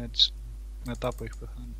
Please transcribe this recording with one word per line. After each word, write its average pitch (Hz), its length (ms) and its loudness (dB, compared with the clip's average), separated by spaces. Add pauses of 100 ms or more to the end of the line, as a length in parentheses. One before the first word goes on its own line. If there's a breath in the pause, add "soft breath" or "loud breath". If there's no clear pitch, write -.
έτσι. - 280 6 (540)
Μετά 123 220 2
που 120 160 -2
έχει - 140 -6
πεθάνει. 120 420 -6